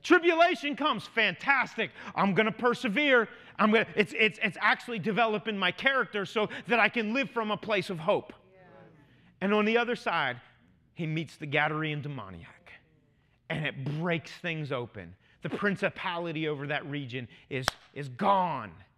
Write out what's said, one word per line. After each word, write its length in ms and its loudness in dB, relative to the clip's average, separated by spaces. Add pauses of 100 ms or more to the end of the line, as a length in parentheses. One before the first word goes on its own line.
Tribulation 720 4
comes, 280 0
fantastic. 840 0 (240)
I'm 180 2
gonna 200 2
persevere. 760 2 (300)
I'm 140 6
gonna, 140 4 (100)
it's, 200 2
it's, 240 2
it's 200 -2
actually 400 2
developing 580 0
my 140 2
character 540 0
so 220 0 (200)
that 100 4
I 100 6
can 240 -2
live 180 0
from 200 -4
a 60 0
place 340 -2
of 80 -6
hope. 340 0 (1080)
And 120 0
on 120 4
the 120 2
other 200 2
side, 440 -2 (540)
he 140 -6
meets 280 -4
the 100 -12
Gadarene 560 0
demoniac, 680 -12 (800)
and 140 -4
it 200 -6 (160)
breaks 320 -4
things 400 -6
open. 420 -8 (280)
The 80 -6
principality 960 -2
over 200 -4
that 180 -4
region 420 -8 (220)
is, 160 -4 (260)
is 160 -8
gone 640 2 (240)